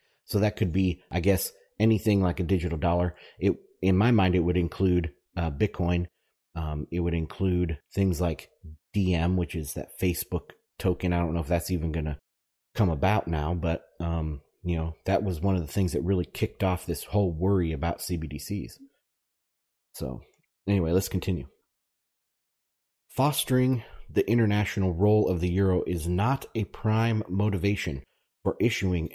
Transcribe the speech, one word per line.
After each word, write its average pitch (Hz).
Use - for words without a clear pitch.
So -
that 101
could 90
be, 92
I 92
guess, 92
anything 104
like 90
a -
digital 82
dollar. 87
It, 95
in 92
my 107
mind, 95
it 90
would 85
include, 87
uh, 85
Bitcoin. 87
Um, 76
it 87
would 85
include 85
things 95
like 85
D 92
M, 85
which 87
is 78
that -
Facebook -
token. 90
I 87
don't 85
know 85
if 82
that's 85
even 80
gonna 76
come 101
about 92
now, 78
but, 82
um, 80
you 87
know, 82
that 90
was 92
one 95
of 87
the 76
things 92
that 78
really 90
kicked -
off 92
this -
whole 101
worry 87
about 80
C 90
B 78
D 73
Cs. 92
So 64
anyway, 92
let's 92
continue. 85
Fostering 127
the -
international 104
role 104
of 87
the 90
euro 92
is 82
not 101
a 113
prime 110
motivation 98
for -
issuing 87